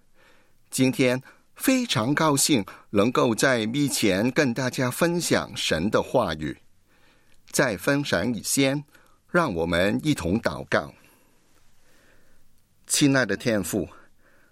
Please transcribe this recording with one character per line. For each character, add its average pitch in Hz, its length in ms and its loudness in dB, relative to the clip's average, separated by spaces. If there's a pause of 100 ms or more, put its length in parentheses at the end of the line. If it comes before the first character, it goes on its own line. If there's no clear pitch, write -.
(680)
今 131 220 0
天 127 300 0 (340)
非 262 300 0
常 131 280 0
高 151 220 2
兴 135 300 2 (240)
能 104 200 2
够 127 240 2
在 120 340 0
密 143 200 0
前 107 440 2
跟 139 220 2
大 127 160 -4
家 123 220 -2
分 170 300 0
享 92 340 -2
神 87 340 -2
的 104 140 2
话 - 300 0
语。 76 240 -8 (960)
在 123 260 0
分 143 260 -2
享 110 300 0
以 101 80 -6
前， 139 420 0 (460)
让 165 240 2
我 82 120 0
们 92 380 0
一 151 100 2
同 90 260 0
祷 67 300 -4
告。 78 240 -2 (1900)
亲 139 320 2
爱 127 80 2
的 98 100 -2
天 104 280 -2
父， 92 240 -2 (640)